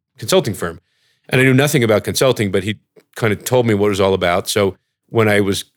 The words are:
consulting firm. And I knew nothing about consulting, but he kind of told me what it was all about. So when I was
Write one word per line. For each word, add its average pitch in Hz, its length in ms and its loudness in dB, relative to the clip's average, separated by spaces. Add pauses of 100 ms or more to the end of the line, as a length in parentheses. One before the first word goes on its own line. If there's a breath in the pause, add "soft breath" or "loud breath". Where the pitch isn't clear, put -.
(180)
consulting 120 360 0
firm. 82 260 -10 (480)
And 131 120 0
I 131 40 4
knew 131 100 4
nothing 143 300 2
about 104 180 2
consulting, 113 480 0
but 95 140 -2
he 107 160 -6 (340)
kind 110 180 -2
of - 120 -6
told 123 200 0
me 113 100 2
what 101 120 2
it 104 40 2
was 98 100 -2
all 98 140 2
about. 90 340 -2
So 98 280 -2 (320)
when 110 200 0
I 104 120 2
was 98 220 -2 (140)